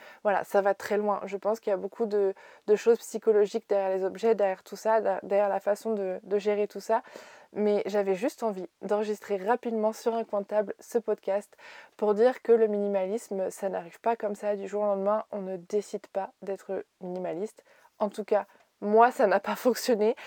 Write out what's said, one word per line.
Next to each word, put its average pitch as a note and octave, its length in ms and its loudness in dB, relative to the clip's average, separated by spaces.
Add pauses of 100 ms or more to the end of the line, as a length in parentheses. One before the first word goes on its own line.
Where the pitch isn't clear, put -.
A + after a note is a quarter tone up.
(240)
Voilà, G3+ 200 2
ça G3+ 160 2
va G3 140 2
très - 240 -2
loin. G#3 260 0
Je F#3+ 140 -8
pense G#3+ 200 -2
qu'il - 120 -4
y G3 40 2
a F#3 40 0
beaucoup G3 260 -6
de, G3+ 300 0 (320)
de G#3 100 6
choses A3+ 220 4
psychologiques G#3+ 680 0
derrière F#3+ 300 0
les F#3+ 80 -2
objets, F#3+ 300 0
derrière G3 280 0
tout - 140 -14
ça, A3 240 2
da-, G3 220 0
derrière G3 260 2
la G3 120 0
façon G#3+ 340 -2
de, F#3+ 280 -4
de G3+ 160 -2
gérer G#3 300 0
tout G3+ 120 -12
ça. A3+ 220 0 (520)
Mais G#3 300 2
j'avais G3 300 0
juste A3 280 -4
envie F#3+ 240 -4 (140)
d'enregistrer G#3 560 -2
rapidement A3 560 -2
sur A3+ 220 -2
un A3+ 100 -4
coin G3+ 160 -4
de G3+ 60 -8
table G#3 340 -2
ce - 160 -8
podcast G#3 580 -2 (440)
pour G#3 160 2
dire A#3+ 260 4
que - 100 0
le A3+ 160 6
minimalisme, G3+ 840 -2
ça - 180 -6
n'arrive F3+ 320 -8
pas A#3 160 -2
comme G#3 180 -6
ça G#3 220 -4
du G3 100 -10
jour G3+ 160 -4
au G#3 40 0
lendemain. G3+ 460 0
On G#3 100 -8
ne F#3+ 160 -8
décide G3+ 480 -6
pas F#3+ 240 -8 (100)
d'être G3 420 -8 (200)
minimaliste. F3+ 600 -8 (360)
En G#3+ 100 -2
tout G3+ 160 -8
cas, G3+ 220 0 (340)
moi, A3 300 6
ça A#3+ 160 2
n'a F#3 120 4
pas G#3 160 -4
<laughs> - 0 -
fonctionné. A3 640 0 (100)